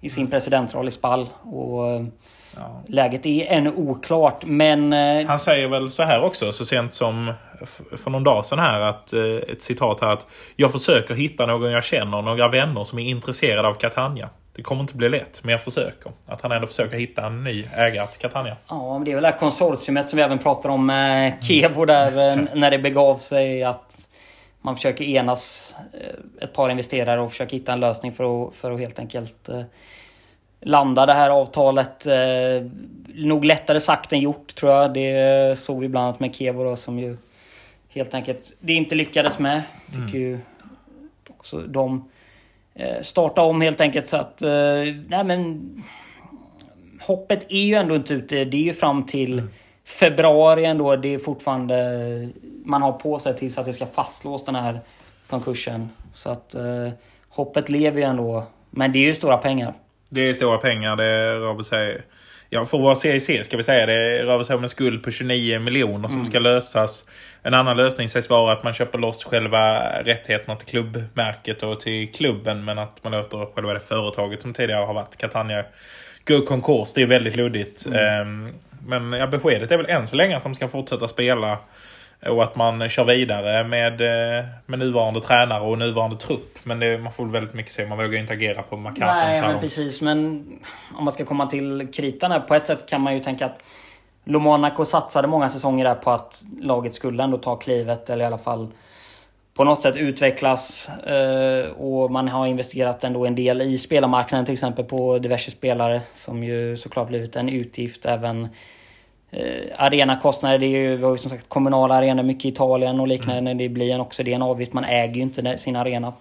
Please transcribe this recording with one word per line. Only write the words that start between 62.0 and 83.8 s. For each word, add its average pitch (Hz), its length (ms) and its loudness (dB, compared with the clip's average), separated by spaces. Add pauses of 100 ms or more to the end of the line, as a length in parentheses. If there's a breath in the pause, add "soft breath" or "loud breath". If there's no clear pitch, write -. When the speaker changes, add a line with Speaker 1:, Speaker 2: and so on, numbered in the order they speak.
Speaker 2:
Ja, 117 160 -2
för 135 140 -2
att 131 60 2
vara 135 100 8
C 143 200 2
I 135 60 2
C 117 240 -2
ska - 120 -6
vi 113 60 -2
säga, 120 240 4
det 117 360 2
rör 123 200 2
sig 127 140 -2
om 123 60 -2
en 123 60 -4
skuld 120 360 -2
på 120 60 -6
tjugonio 120 480 -2
miljoner 113 500 -2
som 135 80 -4
Speaker 1:
Mm. 127 100 -4
Speaker 2:
ska 117 120 0
lösas. 120 640 2 (380 loud breath)
En 127 120 -2
annan 127 220 4
lösning 127 320 2
sägs 117 220 -2
vara 113 220 6
att 110 120 0
man 117 80 -2
köper 120 260 -4
loss 113 260 -4
själva 110 560 2 (220)
rättigheterna 110 540 -2
till - 120 -16
klubbmärket 113 920 -6
och 107 180 -6
till 110 320 -6
klubben, 107 520 -2
men 104 140 -6
att 107 260 -12
man 110 80 -6
låter 104 420 -6
själva 104 200 -4
det 101 60 -8
företaget 104 640 -4
som 123 120 -12
tidigare 107 300 0
har 104 100 -6
varit 104 220 -10
Catania 107 480 -4 (640 loud breath)
gå 151 60 6
i 143 60 6
konkurs. 123 540 0
Det 139 80 4
är 123 40 4
väldigt 117 300 4
luddigt. 113 500 -4
Speaker 1:
Mm. 120 120 -2 (220)
Speaker 2:
Ehm, 107 340 -10 (320)
men 120 260 -4
ja, 127 140 -2
beskedet 127 460 2
är 170 40 6
väl 165 140 2
än 139 160 0
så 135 100 -6
länge 175 200 2
att 131 60 -4
de 135 120 -6
ska 127 140 -6
fortsätta 123 400 -6
spela 113 500 0 (720 loud breath)
och 117 140 4
att 113 140 0
man 113 320 0
kör 120 160 2
vidare 113 600 2
med, 117 360 0